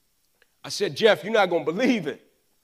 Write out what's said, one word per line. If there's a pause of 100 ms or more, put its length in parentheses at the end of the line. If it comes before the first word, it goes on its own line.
(640)
I
said,
"Jeff,
you're
not
gonna
believe
it." (380)